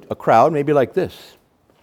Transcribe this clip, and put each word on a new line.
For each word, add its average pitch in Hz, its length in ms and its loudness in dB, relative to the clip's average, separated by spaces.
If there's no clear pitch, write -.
a - 40 -10
crowd 135 380 2
maybe 147 200 -2
like 135 220 -2
this. - 420 -10